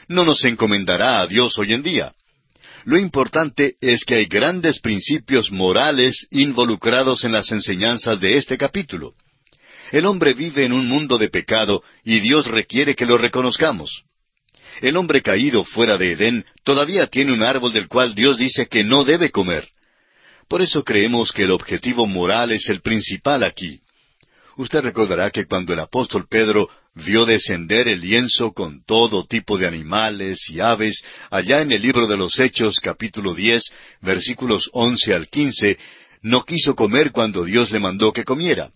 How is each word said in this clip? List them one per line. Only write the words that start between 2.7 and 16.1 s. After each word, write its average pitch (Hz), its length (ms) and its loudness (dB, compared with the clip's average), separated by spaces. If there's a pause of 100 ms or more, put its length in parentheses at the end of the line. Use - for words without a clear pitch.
Lo 156 120 2
importante 147 840 0
es 123 240 2
que 120 100 0
hay 110 120 2
grandes 156 520 0
principios 113 720 -2
morales 120 800 2
involucrados 123 920 0
en 113 80 -2
las 104 180 0
enseñanzas 107 720 0
de 98 160 4
este 131 200 -2
capítulo. 139 560 -6 (800)
El 156 140 4
hombre 170 280 2
vive 143 300 -2
en 123 80 2
un 127 160 0
mundo 131 300 0
de 107 100 0
pecado 101 560 0 (220)
y 113 160 2
Dios 135 260 2
requiere 120 480 -2
que - 100 -2
lo 120 120 6
reconozcamos. 123 880 -2 (760)
El 135 160 0
hombre 160 260 2
caído 107 440 2
fuera 110 320 2
de 90 140 0